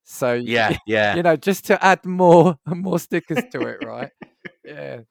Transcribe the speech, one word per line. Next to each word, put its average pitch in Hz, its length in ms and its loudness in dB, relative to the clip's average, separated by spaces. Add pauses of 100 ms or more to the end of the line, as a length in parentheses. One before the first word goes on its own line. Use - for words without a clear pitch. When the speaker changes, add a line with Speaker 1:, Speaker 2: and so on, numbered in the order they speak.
Speaker 1:
So, 123 300 -4
<laughs> 120 120 -4
Speaker 2:
Yeah, 113 300 0 (100)
yeah. 107 300 0
Speaker 1:
you 170 80 -2
know, 160 140 4
just - 300 -4
to 202 160 0
add 185 220 2
more, 175 560 6
<laughs> - 60 -18
more 175 320 -6
stickers 180 520 -6
to 127 140 -6
it, 117 160 -10
right? 117 340 -12
Speaker 2:
<laughs> - 60 -20 (440)
Speaker 1:
Yeah, 139 460 -14